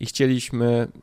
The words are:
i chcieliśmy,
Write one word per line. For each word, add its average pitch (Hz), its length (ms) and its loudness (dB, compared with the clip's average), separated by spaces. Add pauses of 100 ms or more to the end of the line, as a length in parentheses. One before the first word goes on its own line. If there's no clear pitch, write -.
i 117 60 -8
chcieliśmy, 120 800 0 (140)